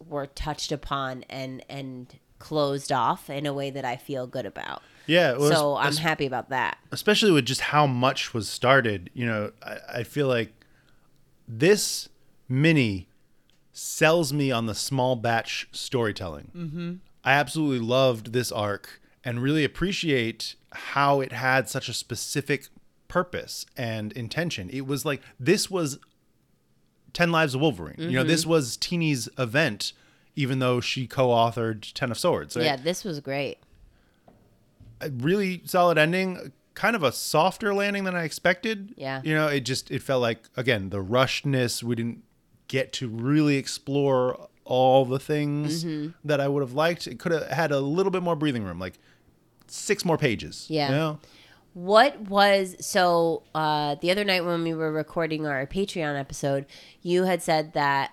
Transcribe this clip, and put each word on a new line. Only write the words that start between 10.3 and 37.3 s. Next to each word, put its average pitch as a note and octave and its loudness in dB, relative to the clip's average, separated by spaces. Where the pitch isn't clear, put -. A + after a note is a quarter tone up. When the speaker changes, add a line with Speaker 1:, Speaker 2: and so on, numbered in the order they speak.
Speaker 2:
this E3 2
mini C3 4
sells D#3+ 2
me C#3+ 2
on A#2 0
the G#2+ -4
small C3 0
batch A2+ -2
storytelling. G2+ -6
Speaker 1:
Mm-hmm. F3 -8
Speaker 2:
I C3 4
absolutely C#3+ 0
loved A#2+ 2
this B2 -2
arc G#2 -6
and A#2+ -6
really D3 0
appreciate C3+ -2
how C#3+ 2
it C3 -6
had B2+ 2
such - -6
a A#2 -8
specific - -4
purpose - -4
and A2 -6
intention. A#2+ -6
It C3+ -6
was C#3 -4
like, C#3+ -2
this F3 2
was D#3+ -2
Ten F3 2
Lives D#3+ 2
of C3 0
Wolverine. F2+ 0
You E3+ -4
know, C3 2
this D#3+ 2
Speaker 1:
Mm-hmm. D#3+ -2
Speaker 2:
was D3 0
Teeny's D3+ -2
event, B2+ -2
even C3+ -2
though B2+ 2
she B2+ -4
co-authored A#2 0
Ten B2+ -4
of A2+ -6
Swords, G#2 -2
right? D#3+ 0
Speaker 1:
Yeah, D3 0
this E3 -4
was E3 -6
great. C#3 -6
Speaker 2:
A D#3 -8
really F3 0
solid F3 4
ending, F3+ 0
kind A3 0
of F#3 -2
a B2 4
softer F#3 0